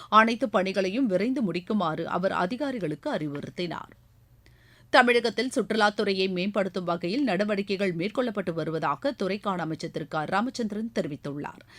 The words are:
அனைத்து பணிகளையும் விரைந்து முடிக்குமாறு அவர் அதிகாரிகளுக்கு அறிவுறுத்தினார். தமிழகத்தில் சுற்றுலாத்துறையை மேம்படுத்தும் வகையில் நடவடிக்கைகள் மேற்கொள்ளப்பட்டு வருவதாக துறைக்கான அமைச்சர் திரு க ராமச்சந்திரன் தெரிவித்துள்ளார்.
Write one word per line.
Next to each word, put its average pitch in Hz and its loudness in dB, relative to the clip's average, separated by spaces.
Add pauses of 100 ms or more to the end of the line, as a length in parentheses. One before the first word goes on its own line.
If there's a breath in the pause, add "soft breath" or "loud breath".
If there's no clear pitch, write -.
அனைத்து 226 6
பணிகளையும் 190 2
விரைந்து 226 2
முடிக்குமாறு 175 0
அவர் 180 0
அதிகாரிகளுக்கு 180 -2
அறிவுறுத்தினார். 151 -8 (1000 soft breath)
தமிழகத்தில் 240 6
சுற்றுலாத்துறையை 208 2
மேம்படுத்தும் 190 -2
வகையில் 175 -2
நடவடிக்கைகள் 202 0
மேற்கொள்ளப்பட்டு 208 -2
வருவதாக 156 -2 (100)
துறைக்கான 190 -2
அமைச்சர் 160 -6
திரு 156 -8
க 156 -4
ராமச்சந்திரன் 220 -4
தெரிவித்துள்ளார். 147 -6 (160 loud breath)